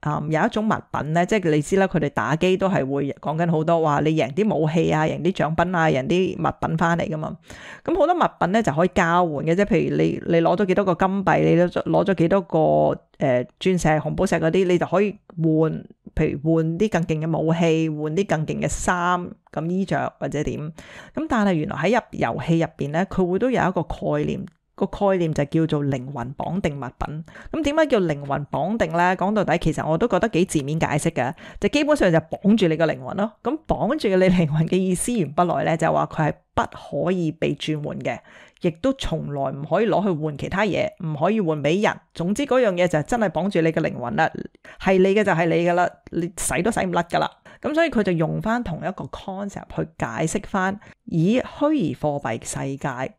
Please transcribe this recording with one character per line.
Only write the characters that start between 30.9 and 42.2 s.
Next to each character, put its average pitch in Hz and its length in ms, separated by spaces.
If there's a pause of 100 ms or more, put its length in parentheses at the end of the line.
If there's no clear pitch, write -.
釋 165 140
嘅， 131 200 (260)
就 - 120
基 294 120
本 294 140
上 196 160
就 160 60
綁 190 360
住 214 140
你 156 80
個 160 100
靈 139 160
魂 127 140
咯。 208 160 (100)
咁 294 240
綁 175 320
住 240 100
你 190 80
靈 185 360
魂 156 160
嘅 185 80
意 185 180
思， - 160
言 175 220
不 180 120
內 156 200
呢， 160 140
就 160 120
話 151 220
佢 156 180
係 160 40 (180)
不 - 540
可 175 40
以 175 220
被 147 220
轉 151 280
換 135 180
嘅， 127 180 (420)
亦 175 100
都 262 220
從 151 400
來 139 180
唔 139 140
可 160 160
以 226 80
攞 170 140
去 208 80
換 151 260
其 147 140
他 190 140
嘢， 180 220 (160)
唔 156 140
可 160 140
以 220 100
換 156 240
俾 175 180
人。 202 160 (140)
總 175 220